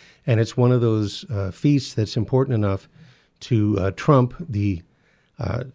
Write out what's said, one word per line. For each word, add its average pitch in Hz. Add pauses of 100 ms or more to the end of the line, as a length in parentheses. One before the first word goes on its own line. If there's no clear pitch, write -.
(240)
and 113
it's 113
one 123
of 123
those, 110
uh, 98
feasts 143
that's 107
important 131
enough 101 (520)
to, 107
uh, 95
trump 127 (160)
the, 101 (580)
uh, - (100)